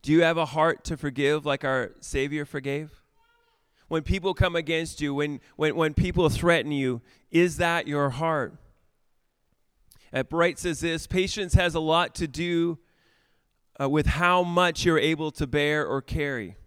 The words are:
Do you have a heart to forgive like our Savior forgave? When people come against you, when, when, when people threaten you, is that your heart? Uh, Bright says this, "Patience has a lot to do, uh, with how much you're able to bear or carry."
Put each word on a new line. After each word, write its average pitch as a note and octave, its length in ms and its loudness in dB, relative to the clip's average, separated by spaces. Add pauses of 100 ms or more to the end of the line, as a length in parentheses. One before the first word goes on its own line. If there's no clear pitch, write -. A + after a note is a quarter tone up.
Do C#3+ 80 -2
you D#3+ 100 6
have E3 160 2
a E3 80 0
heart D#3 400 0
to E3 100 -6
forgive C#3 500 -2
like C#3 200 -4
our C3 340 -2
Savior C#3+ 460 -4
forgave? C#3+ 580 -10 (840)
When D#3+ 160 -2
people F#3+ 320 -2
come F3+ 200 2
against D#3+ 460 -2
you, C#3+ 140 -2
when, C#3+ 260 -2 (140)
when, D3+ 200 0
when D#3 200 2
people F3 340 4
threaten D#3 420 2
you, C3 300 0 (300)
is E3 260 4
that E3+ 300 -2
your C#3+ 240 0
heart? D3+ 420 -2 (1600)
Uh, C3 100 -2
Bright E3+ 360 0
says E3 220 -4
this, E3 260 -4
"Patience F#3 480 -2
has F3+ 180 2
a E3 60 -2
lot D#3 360 0
to E3 120 -6
do, E3+ 500 -2 (1040)
uh, C#3 80 -2
with D3 160 2
how F3+ 380 4
much F3 420 0
you're E3 140 4
able D3+ 320 0
to D3 160 -4
bear D3 380 0
or B2+ 160 -4
carry." B2+ 540 -6 (120)